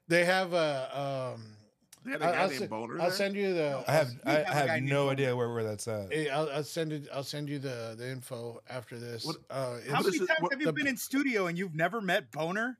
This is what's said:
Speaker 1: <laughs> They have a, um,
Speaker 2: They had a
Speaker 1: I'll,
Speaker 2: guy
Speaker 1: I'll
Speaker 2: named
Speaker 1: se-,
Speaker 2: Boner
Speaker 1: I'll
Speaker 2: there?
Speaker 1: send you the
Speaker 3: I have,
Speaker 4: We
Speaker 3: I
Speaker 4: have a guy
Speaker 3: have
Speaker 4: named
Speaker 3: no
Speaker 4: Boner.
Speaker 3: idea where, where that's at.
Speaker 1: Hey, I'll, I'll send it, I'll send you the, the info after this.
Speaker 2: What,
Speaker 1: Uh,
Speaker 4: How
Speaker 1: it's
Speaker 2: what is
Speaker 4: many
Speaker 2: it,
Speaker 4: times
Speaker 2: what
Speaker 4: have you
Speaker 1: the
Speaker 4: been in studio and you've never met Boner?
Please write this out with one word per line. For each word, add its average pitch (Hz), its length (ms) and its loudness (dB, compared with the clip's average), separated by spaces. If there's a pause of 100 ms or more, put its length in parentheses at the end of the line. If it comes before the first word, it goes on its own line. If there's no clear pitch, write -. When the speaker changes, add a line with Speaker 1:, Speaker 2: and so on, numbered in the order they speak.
Speaker 1:
<laughs> - 80 -20
They 170 160 6
have 185 300 2
a, 135 840 0
um, 113 80 -14 (640)
Speaker 2:
They 254 60 -6
had 294 100 -2
a - 20 -2
Speaker 1:
I'll, 175 80 4
Speaker 2:
guy 170 80 2
Speaker 1:
I'll 190 80 4
Speaker 2:
named 180 120 -2
Speaker 1:
se-, 196 80 -2
Speaker 2:
Boner 113 260 -6
Speaker 1:
I'll 165 140 -4
Speaker 2:
there? 180 80 -2
Speaker 1:
send 196 200 0
you 196 160 2
the 147 340 0
Speaker 3:
I 127 60 2
have, 147 160 6 (160)
Speaker 4:
We 135 80 2
Speaker 3:
I 147 40 6
Speaker 4:
have 156 40 6
a 151 40 2
guy 131 100 -2
Speaker 3:
have 147 220 4
Speaker 4:
named 135 120 0
Speaker 3:
no 139 140 4
Speaker 4:
Boner. 139 100 4
Speaker 3:
idea 131 240 2
where, 120 160 0
where 117 120 0
that's 107 240 -4
at. 104 220 -4
Speaker 1:
Hey, 151 200 0
I'll, 151 180 0
I'll 143 160 -2
send 156 280 -4
it, 143 200 -6
I'll 135 100 -4
send 147 280 -6
you 143 80 -4
the, 120 400 -6
the 123 120 -6
info 120 600 -10
after 123 280 -10
this. 117 280 -8
Speaker 2:
What, 160 100 -4 (140)
Speaker 1:
Uh, 131 220 -4
Speaker 4:
How 120 40 -6
Speaker 1:
it's 117 140 -8
Speaker 2:
what 247 100 2
is - 60 2
Speaker 4:
many 339 180 2
Speaker 2:
it, - 40 -2
Speaker 4:
times 320 120 4
Speaker 2:
what 277 120 2
Speaker 4:
have 262 80 -4
you 302 60 0
Speaker 1:
the 160 60 2
Speaker 4:
been 285 140 0
in 262 100 0
studio 247 520 0
and 170 100 -2
you've 180 160 -4
never 180 260 2
met 180 320 0
Boner? 202 480 -2